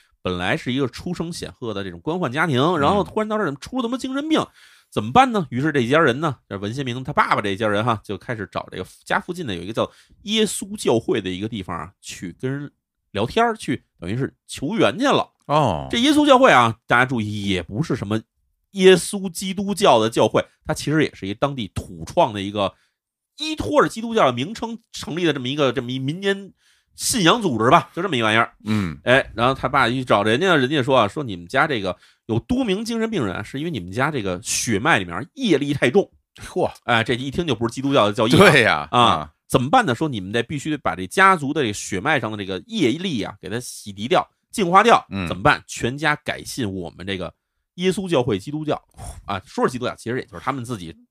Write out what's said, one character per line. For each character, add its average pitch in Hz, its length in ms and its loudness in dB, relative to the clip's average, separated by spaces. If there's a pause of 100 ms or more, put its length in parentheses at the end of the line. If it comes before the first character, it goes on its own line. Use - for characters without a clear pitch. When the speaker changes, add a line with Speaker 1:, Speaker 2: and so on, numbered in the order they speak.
(200)
Speaker 1:
本 90 160 -4
来 95 220 -2
是 123 160 -4
一 135 40 -2
个 139 100 -2
出 - 260 -8
身 170 180 -8
显 85 200 -10
赫 113 200 -10
的 98 100 -6
这 95 80 -8
种 87 100 -14
官 160 180 -4
宦 180 100 -2
家 156 180 -2
庭， 127 140 2
Speaker 2:
嗯。 165 200 4
Speaker 1:
然 151 140 4
后 202 80 2
突 - 160 -4
然 214 80 -2
到 214 120 -4
这 214 40 0
儿 185 40 0
怎 139 80 -4
么 - 40 -14
出 - 200 -8
了 254 40 -2
他 226 60 -2
妈 254 80 -4
精 262 160 -8
神 285 160 -6
病？ 302 160 2 (480)
怎 113 100 -2
么 107 80 -6
办 254 220 4
呢？ 196 160 -2
于 123 140 -4
是 156 100 0
这 143 80 2
一 117 80 0
家 143 100 4
人 139 220 2
呢， 156 160 -2 (140)
这 98 80 -8
文 101 160 -6
先 139 100 -6
明 127 180 -6
他 135 120 -8
爸 214 200 2
爸 127 60 0
这 104 80 -2
一 98 80 -2
家 110 100 -2
人 104 160 2
哈， 113 220 0
就 95 140 -8
开 120 180 -10
始 101 160 -10
找 - 180 -8
这 - 60 -14
个 92 100 -10 (200)
家 - 120 0
附 196 140 -8
近 170 140 -8
的 98 80 -6
有 85 80 -8
一 87 40 -10
个 107 60 -10
叫 113 180 -2 (340)
耶 214 200 0
稣 202 320 -8
教 120 240 2
会 - 220 -2
的 92 80 -6
一 90 100 -6
个 107 80 -6
地 104 140 -8
方 90 120 -8
啊， 80 180 -10 (100)
去 - 360 -12
跟 131 140 -6
人 143 180 -10 (420)
聊 101 120 0
天 226 180 0
儿， 233 140 0
去 - 260 -6 (160)
等 85 120 -8
于 117 80 -4
是 - 160 -4 (120)
求 151 280 -8
援 131 240 2
去 269 80 0
了。 - 260 2 (140)
Speaker 2:
哦。 113 440 0
Speaker 1:
这 - 80 -2
耶 277 140 4
稣 294 140 6
教 262 120 8
会 262 120 8
啊， 120 260 6 (100)
大 131 100 4
家 123 80 6
注 127 160 -2
意， 104 280 -4
也 90 140 0
不 101 200 -6
是 165 120 -2
什 107 120 -6
么 107 140 -2 (520)
耶 185 240 8
稣 190 320 -6
基 190 240 -6
督 196 220 -4
教 156 240 6
的 110 100 2
教 113 180 4
会， - 180 2 (200)
它 156 80 -6
其 - 180 -4
实 151 120 2
也 - 120 -2
是 - 120 -12
一 101 80 -6
当 143 200 -2
地 113 200 -6
土 82 300 -12
创 147 280 2
的 104 80 -6
一 98 100 -6
个 101 240 -2 (640)
依 311 160 -6
托 294 280 0
着 - 60 2
基 226 120 -8
督 226 140 -6
教 190 120 4
的 127 60 4
名 139 220 -6
称 233 240 -8 (140)
成 - 240 -10
立 175 80 -4
的 156 80 2
这 139 80 -4
么 123 80 -6
一 139 80 -4
个， 139 160 2
这 127 100 -4
么 123 100 -8
一 131 60 -4
民 147 240 -6
间 196 300 -4 (420)
信 - 280 -2
仰 208 200 6
组 123 200 0
织 120 80 6
吧， 160 220 4
就 165 100 -8
这 202 60 -4
么 151 80 -2
一 117 60 2
玩 110 120 4
意 110 40 6
儿。 113 140 2 (120)
Speaker 2:
嗯。 98 400 -2
Speaker 1:
哎， 127 300 4
然 113 120 0
后 135 60 2
他 135 160 -4
爸 135 200 2
一 127 160 -2
找 113 180 4
人 110 180 2
家， 180 160 4
人 127 140 2
家 151 120 0
说 131 160 4
啊， 107 80 4
说 151 160 -4
你 107 140 -6
们 85 100 -14
家 131 220 2
这 123 120 -2
个 92 160 -4 (300)
有 110 140 0
多 254 240 -2
名 208 200 -2
精 226 140 -4
神 220 100 -2
病 190 160 -2
人 92 120 -4
啊， 101 80 -8
是 135 160 -10
因 151 40 -6
为 180 60 -6
你 139 80 -6
们 90 140 -10
家 131 180 0
这 143 100 -4
个 92 220 -4
血 - 380 -2
脉 143 180 2
里 95 60 -2
面 87 200 -6 (100)
业 208 240 2
力 143 140 -2
太 139 160 0
重。 180 220 2 (240)
Speaker 2:
嚯。 - 340 -4 (160)
Speaker 1:
哎， 113 200 2
这 127 100 -2
一 131 160 -6
听 175 160 -4
就 135 80 0
不 117 140 -2
是 - 40 -4
基 - 80 -10
督 139 140 0
教 113 120 6
的 104 60 0
教 110 140 2
义 131 80 4
啊。 - 40 6
Speaker 2:
对 151 240 8
呀。 78 280 2
Speaker 1:
啊。 120 100 4
Speaker 2:
啊。 85 300 2 (180)
Speaker 1:
怎 127 140 2
么 131 80 -2
办 240 160 4
呢？ 127 80 0
说 160 140 -2
你 117 120 -6
们 92 120 -10
得 117 100 0
必 147 160 -6
须 156 120 -6
得 147 80 -4
把 85 160 -2
这 92 120 -8
家 190 300 4
族 143 160 -4
的 151 100 0
这 117 60 2
个 104 40 -2
血 98 280 -6
脉 143 180 0
上 113 120 -4
的 107 60 -8
这 101 80 -6
个 92 220 -6
业 185 240 0
力 156 320 -4
啊， 104 180 -8
给 - 80 -12
它 113 120 -6
洗 - 320 -14
涤 101 160 -8
掉、 160 200 2 (220)
净 175 200 -2
化 190 120 8
掉。 220 280 4
Speaker 2:
嗯。 95 180 -4
Speaker 1:
怎 87 80 -4
么 92 60 -10
办？ 117 240 2
全 127 300 -6
家 151 200 0
改 - 260 -8
信 107 300 -6
我 90 180 -8
们 90 160 -14
这 98 100 -4
个 85 160 -8 (420)
耶 180 180 0
稣 190 160 -4
教 147 140 2
会 117 160 0
基 143 120 -10
督 151 140 -6
教。 147 160 -4 (460)
啊， 98 180 -6
说 247 220 -2
是 151 60 2
基 127 60 -8
督 117 80 -6
教， 90 80 -4
其 - 160 -10
实 127 80 -4
也 - 80 -8
就 87 100 -18
是 85 80 -12
他 131 80 -2
们 131 120 -6
自 117 120 -8
己 85 180 -12 (160)